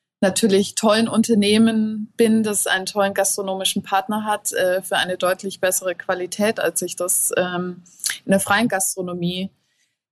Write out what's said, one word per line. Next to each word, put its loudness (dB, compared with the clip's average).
natürlich 2
tollen 4
Unternehmen 2
bin, 4
das -2
einen 0
tollen 0
gastronomischen -2
Partner -2
hat, -4
äh, 0
für -4
eine -2
deutlich -4
bessere -2
Qualität, -2
als -2
ich -8
das, -2
ähm, -4
in 2
der 4
freien 2
Gastronomie, -4